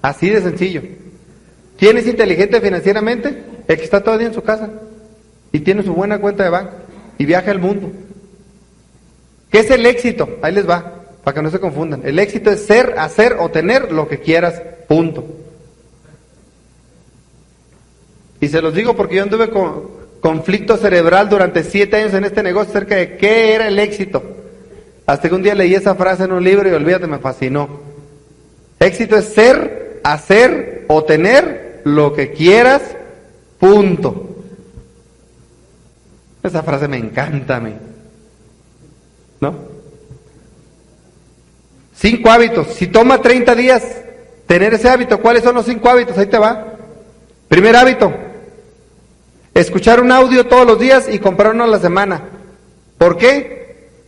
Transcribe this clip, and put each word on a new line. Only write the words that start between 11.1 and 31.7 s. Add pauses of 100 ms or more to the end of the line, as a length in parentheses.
para
que
no
se
confundan.
El
éxito
es
ser,
hacer
o
tener
lo
que
quieras, (260)
punto. (3250)
Y
se
los
digo
porque
yo
anduve
con (220)
conflicto
cerebral
durante
siete
años
en
este
negocio
acerca
de
qué
era
el
éxito. (840)
Hasta
que
un
día
leí
esa
frase
en
un
libro
y
olvídate,
me
fascinó. (920)
Éxito
es
ser,
hacer
o
tener